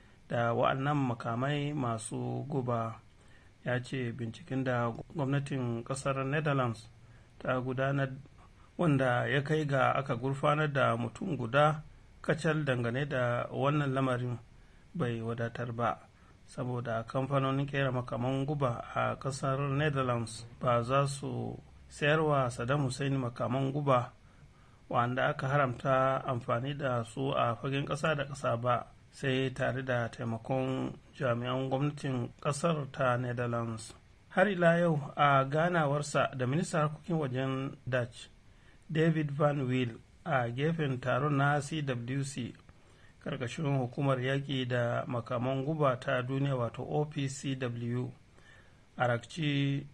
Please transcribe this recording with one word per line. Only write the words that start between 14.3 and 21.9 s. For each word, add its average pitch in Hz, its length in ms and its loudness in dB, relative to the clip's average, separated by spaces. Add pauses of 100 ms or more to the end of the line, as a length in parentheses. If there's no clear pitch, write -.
bai 120 280 -2
wadatar 117 560 -4
ba, 117 220 0 (500)
saboda 120 580 -4
kamfanonin 135 640 0
ƙera 139 220 0
makaman 127 520 0
guba 139 380 -2 (140)
a 117 180 0
ƙasar 135 460 -4 (100)
Netherlands 135 720 0 (140)
ba 120 240 4
za 135 240 2
su 120 500 -6 (320)
sayarwa 147 640 2